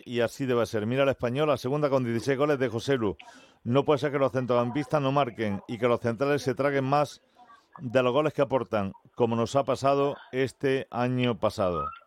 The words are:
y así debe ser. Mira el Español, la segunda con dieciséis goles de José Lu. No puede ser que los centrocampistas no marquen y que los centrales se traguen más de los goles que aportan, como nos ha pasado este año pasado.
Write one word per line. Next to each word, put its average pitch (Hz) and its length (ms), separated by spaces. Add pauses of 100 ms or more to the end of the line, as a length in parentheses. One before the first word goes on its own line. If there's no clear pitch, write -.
y 120 140
así 117 260
debe 120 220
ser. 107 180
Mira 131 160
el 139 80
Español, 127 380
la 135 100
segunda 147 320
con 131 140
dieciséis 117 340
goles 147 220
de 131 100
José 120 280
Lu. 104 180 (480)
No 123 220
puede 151 140
ser 143 120
que 143 80
los 135 120
centrocampistas 127 680
no 135 100
marquen 110 560
y 117 120
que 120 80
los 117 140
centrales 135 420
se 131 100
traguen 139 300
más 143 400 (560)
de 127 240
los 123 100
goles 151 200
que 147 100
aportan, 107 500 (220)
como 117 200
nos 117 200
ha 139 80
pasado 139 520 (160)
este 131 600
año 123 480
pasado. 92 460 (220)